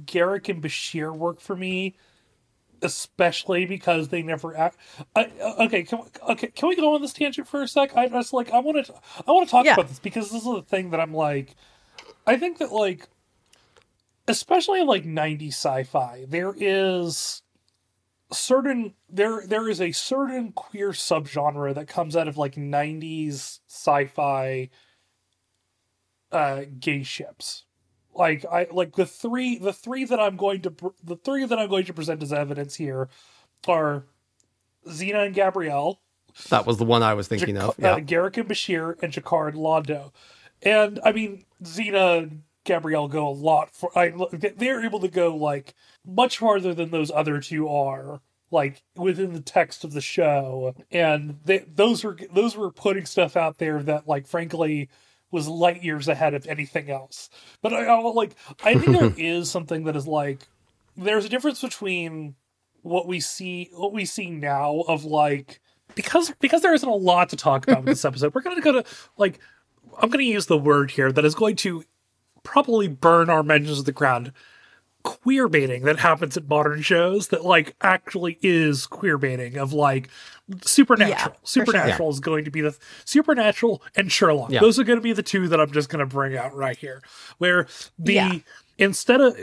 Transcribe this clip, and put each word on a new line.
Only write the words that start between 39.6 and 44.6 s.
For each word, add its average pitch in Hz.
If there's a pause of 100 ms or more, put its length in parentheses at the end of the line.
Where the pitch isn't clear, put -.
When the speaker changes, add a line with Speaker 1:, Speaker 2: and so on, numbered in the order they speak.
Speaker 1:
And, 208
I 220
mean, 208 (200)
Xena 185
and 156 (200)
Gabrielle 156
go 147
a -
lot 151
for, -
I, 175 (180)
they, 180
they're 233